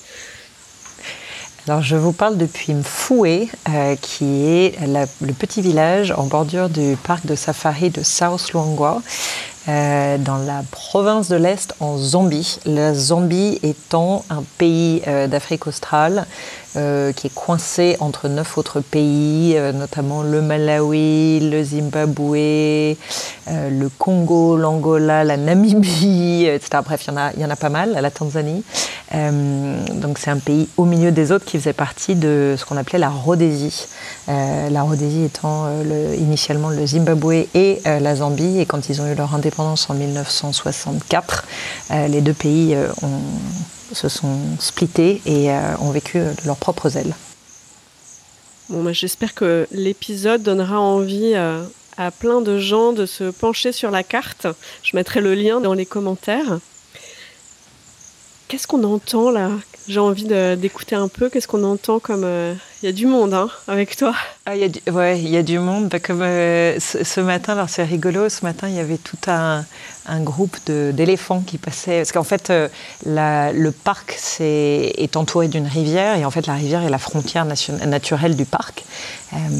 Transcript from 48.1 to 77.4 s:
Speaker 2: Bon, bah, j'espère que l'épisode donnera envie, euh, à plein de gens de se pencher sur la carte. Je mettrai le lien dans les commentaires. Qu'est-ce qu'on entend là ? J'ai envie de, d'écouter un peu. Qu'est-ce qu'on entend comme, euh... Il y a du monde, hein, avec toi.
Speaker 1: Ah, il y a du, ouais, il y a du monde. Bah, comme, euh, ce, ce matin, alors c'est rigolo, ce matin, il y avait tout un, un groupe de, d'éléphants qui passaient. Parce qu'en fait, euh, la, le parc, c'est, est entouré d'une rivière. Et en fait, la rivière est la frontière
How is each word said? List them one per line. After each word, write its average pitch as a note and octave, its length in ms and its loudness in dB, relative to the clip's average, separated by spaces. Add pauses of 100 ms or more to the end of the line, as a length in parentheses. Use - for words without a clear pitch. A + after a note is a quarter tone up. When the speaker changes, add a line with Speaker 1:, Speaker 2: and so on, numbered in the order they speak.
Speaker 2:
Bon, E3+ 160 -6
bah, E3+ 80 -2
j'espère F#3 420 -4
que E3+ 380 2
l'épisode G3+ 720 -2
donnera G3 380 2
envie, G3 520 2
euh, E3 300 0 (320)
à F3+ 160 -4
plein A#3+ 300 0
de G3+ 180 0
gens G#3+ 320 2
de G#3+ 140 0
se F#3 260 -6
pencher A3+ 400 -2
sur A#3 180 -4
la F#3+ 140 0
carte. - 440 -4 (360)
Je - 140 -2
mettrai F3+ 240 0
le F#3+ 120 4
lien G#3+ 280 2
dans F#3+ 120 2
les F#3+ 120 -2
commentaires. G3+ 720 -2 (1900)
Qu'est-ce - 180 -6
qu'on C4 180 2
entend A3 440 2
là ? G3+ 220 2 (380)
J'ai G3+ 100 0
envie G3+ 260 2
de, F#3 300 2
d'écouter F#3+ 400 -4
un G3+ 120 0
peu. B3 220 -2
Qu'est-ce B3+ 180 -2
qu'on G#3 160 0
entend G3+ 360 0
comme, G3+ 240 -4
euh... F3 300 -2 (280)
Il G#3 40 -6
y F#3+ 40 0
a - 40 -2
du G#3+ 140 0
monde, A3+ 260 4
hein, F#3+ 160 2 (180)
avec G3 300 -2
toi. C4+ 160 2 (320)
Speaker 1:
Ah, G3+ 100 -6
il G3+ 60 0
y - 20 2
a F#3+ 60 2
du, D#3 100 -8 (100)
ouais, F3+ 300 2
il D#3+ 100 -2
y E3 80 4
a E3+ 60 4
du E3+ 160 0
monde. F#3+ 300 0
Bah, F3 100 -2
comme, F3 220 -4
euh, E3+ 580 2
ce, - 240 -2
ce - 160 -4
matin, F#3 340 0
alors G3+ 160 -2
c'est F3+ 140 -2
rigolo, F3 460 0
ce G#3 160 -6
matin, E3+ 240 -4
il F#3+ 60 -4
y F3 40 -4
avait D#3+ 180 -4
tout - 200 -12 (100)
un, D#3+ 380 0 (400)
un D#3+ 160 -4
groupe D#3 440 -2
de, D3 280 0
d'éléphants F3+ 480 0
qui F3+ 160 -6
passaient. E3+ 420 -4
Parce D#3 120 -2
qu'en E3 120 0
fait, - 260 -2
euh, D#3+ 180 4 (380)
la, D3+ 480 2
le D#3 180 2
parc, - 460 -4
c'est, D3+ 800 0
est D3+ 200 -2
entouré E3 300 2
d'une D3 200 -2
rivière. E3 500 0
Et D3 80 0
en C#3 60 -2
fait, D#3 160 -2
la D3 60 -2
rivière D3+ 300 0
est D#3+ 60 2
la C3+ 100 0
frontière D#3 460 -2